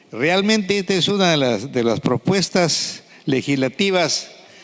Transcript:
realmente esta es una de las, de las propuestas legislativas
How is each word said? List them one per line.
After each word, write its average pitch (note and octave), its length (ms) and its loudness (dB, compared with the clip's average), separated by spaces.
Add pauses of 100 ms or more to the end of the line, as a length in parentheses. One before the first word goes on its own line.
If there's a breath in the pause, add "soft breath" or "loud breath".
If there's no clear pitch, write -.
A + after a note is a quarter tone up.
(120)
realmente G3 680 0
esta G3 160 -2
es F3 140 0
una F#3+ 240 2
de D#3 60 2
las, B2 340 0
de A#2+ 120 0
las A2+ 160 2
propuestas F3+ 1000 0 (240 loud breath)
legislativas C#3+ 1040 -2 (340 loud breath)